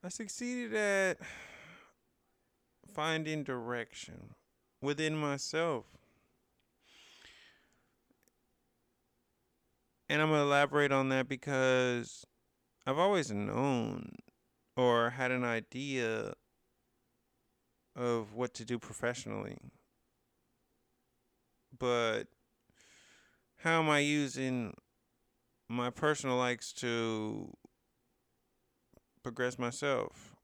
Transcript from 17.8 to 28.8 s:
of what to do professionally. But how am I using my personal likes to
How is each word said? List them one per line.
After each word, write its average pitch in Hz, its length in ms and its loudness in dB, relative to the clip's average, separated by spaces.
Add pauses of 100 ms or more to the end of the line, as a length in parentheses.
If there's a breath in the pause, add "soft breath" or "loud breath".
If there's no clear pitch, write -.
of 117 380 -2
what 120 200 -4
to 113 120 -10
do 117 140 -2
professionally. 107 760 -6 (2250)
But 117 480 2 (1400 soft breath)
how 165 180 4
am 156 100 4
I 147 100 6
using 131 760 0 (920)
my 123 220 -2
personal 139 480 0
likes 123 360 -2
to 110 800 -2 (1700)